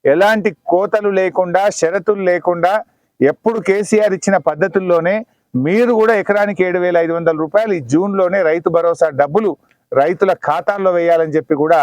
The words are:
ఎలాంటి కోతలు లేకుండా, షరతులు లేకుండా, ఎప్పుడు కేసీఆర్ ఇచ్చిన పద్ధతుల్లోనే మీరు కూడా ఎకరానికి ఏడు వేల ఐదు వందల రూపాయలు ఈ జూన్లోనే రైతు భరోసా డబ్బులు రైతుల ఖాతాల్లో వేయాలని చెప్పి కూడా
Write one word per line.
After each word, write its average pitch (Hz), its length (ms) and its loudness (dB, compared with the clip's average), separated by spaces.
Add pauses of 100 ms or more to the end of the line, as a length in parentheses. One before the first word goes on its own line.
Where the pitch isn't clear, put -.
(120)
ఎలాంటి 196 380 2 (220)
కోతలు 202 460 0
లేకుండా, 185 440 0 (160)
షరతులు 190 500 -2
లేకుండా, 175 440 0 (480)
ఎప్పుడు 185 380 0 (100)
కేసీఆర్ 208 500 0
ఇచ్చిన 196 180 0 (120)
పద్ధతుల్లోనే 175 680 0 (520)
మీరు 233 340 2
కూడా 220 220 2
ఎకరానికి 208 440 -2
ఏడు 180 180 -2
వేల 175 200 0
ఐదు 165 120 -2
వందల 165 280 0
రూపాయలు 208 340 -2
ఈ - 20 -6 (120)
జూన్లోనే 190 480 0 (100)
రైతు 170 260 0
భరోసా 170 320 2 (120)
డబ్బులు 165 320 0 (480)
రైతుల 185 320 2 (140)
ఖాతాల్లో 185 520 0
వేయాలని 165 380 2
చెప్పి 156 260 -2
కూడా 160 200 4